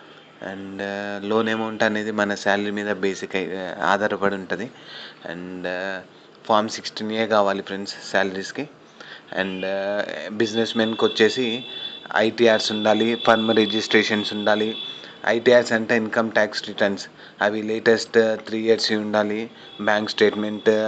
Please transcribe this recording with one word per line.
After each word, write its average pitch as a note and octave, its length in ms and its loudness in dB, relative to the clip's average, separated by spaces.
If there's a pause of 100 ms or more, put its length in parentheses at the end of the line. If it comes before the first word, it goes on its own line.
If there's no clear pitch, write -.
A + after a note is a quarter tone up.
(420)
And, G2 400 -10
ఆ, G2+ 420 -6
లోన్ A2 260 2
అమౌంట్ A2 340 -2
అనేది G#2+ 280 0
మన G#2 240 0
శాలరీ G2+ 360 0
మీద G#2 240 -2
బేసిక్ F#2+ 400 -4
అయి, F2+ 140 -2 (320)
ఆధారపడి G2 540 2
ఉంటది. F#2 300 -6 (640)
And, F2+ 360 -10
ఆ, F#2 340 -6 (440)
ఫామ్ A2 240 4
సిక్స్టీన్ - 420 -8
ఏ A2 140 0
కావాలి G2+ 360 2
ఫ్రెండ్స్ G2 500 -10
శాలరీస్కి. G2 580 -2 (720)
And, F#2+ 240 -4
ఆ, G2 380 -2 (280)
బిజినెస్ A2 460 0
మెన్కి A2+ 280 0
వచ్చేసి A2+ 600 2 (500)
ఐటీఆర్స్ A2 560 4
ఉండాలి, G#2+ 560 2
ఫర్మ్ A2+ 280 4
రిజిస్ట్రేషన్స్ G#2+ 800 2
ఉండాలి. G#2+ 440 0 (500)
ఐటీఆర్స్ A#2+ 460 4
అంటే A2+ 240 0
ఇన్కమ్ A2 340 0
ట్యాక్స్ G#2 360 0
రిటర్న్స్, G2 400 -2 (340)
అవి G#2+ 200 2
లేటెస్ట్ A2 560 2
త్రీ A2 420 2
ఇయర్స్ A2 320 2
ఉండాలి. G#2+ 600 0 (300)
బ్యాంక్ G#2 280 2
స్టేట్మెంట్, G#2+ 600 2 (180)